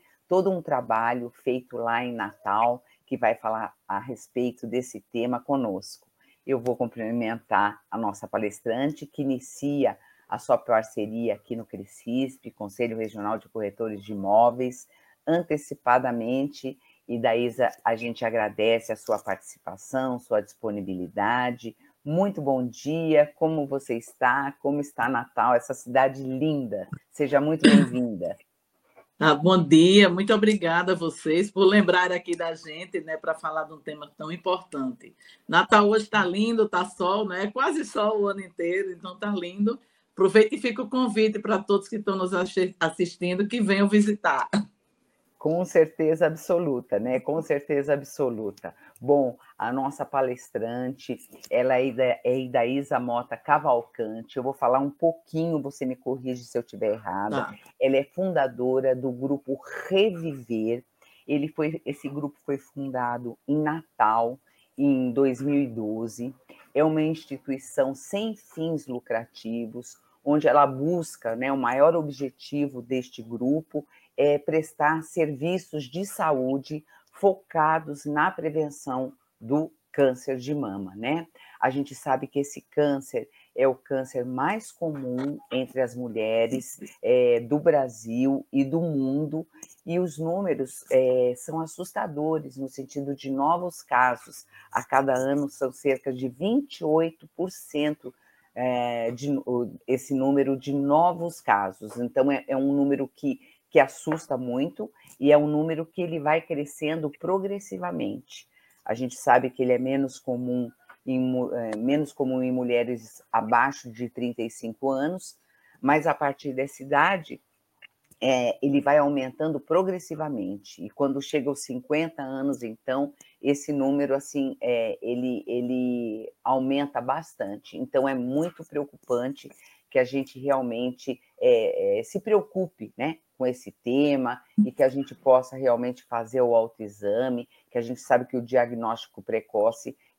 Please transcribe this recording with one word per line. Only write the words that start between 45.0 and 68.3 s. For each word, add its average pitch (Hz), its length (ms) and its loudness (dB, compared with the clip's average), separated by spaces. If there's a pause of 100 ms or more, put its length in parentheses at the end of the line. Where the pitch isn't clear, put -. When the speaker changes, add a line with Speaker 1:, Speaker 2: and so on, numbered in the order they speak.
Speaker 1:
Com 165 260 0
certeza 160 640 4
absoluta, 156 720 0
né? 127 180 0
Com 151 240 -2
certeza 143 520 0
absoluta. 117 800 -4 (240)
Bom, 131 380 4 (200)
a 113 140 -4
nossa 135 340 -4
palestrante, 123 1120 -4 (320)
ela 127 280 2
é 127 80 2
Ida-, 123 400 0
é 127 120 2
Idaísa 131 640 -2
Mota 120 380 -4
Cavalcante. 120 1000 -2
Eu 131 80 -2
vou 135 80 -2
falar 131 280 2
um 143 100 0
pouquinho, 160 720 -2
você 139 240 -8
me 127 100 -4
corrige 127 480 -6
se - 140 -10
eu 120 40 0
tiver 107 300 -4
errada. 104 540 -4
Speaker 2:
Tá. - 100 -14 (240)
Speaker 1:
Ela 135 160 4
é 139 80 2
fundadora 131 920 0
do 127 200 -2
grupo 135 440 -4 (300)
Reviver. 135 960 -2 (420)
Ele 147 220 -2
foi, 156 380 -4
esse 147 240 -8
grupo 143 360 -8
foi 139 120 -2
fundado 123 880 -6
em 143 80 0
Natal, 127 840 0 (400)
em 135 320 2
dois 131 320 2
mil 143 140 0
e 143 120 2
doze. 113 680 -6 (400)
É 143 80 4
uma 156 180 2
instituição 139 920 -4
sem 208 400 -6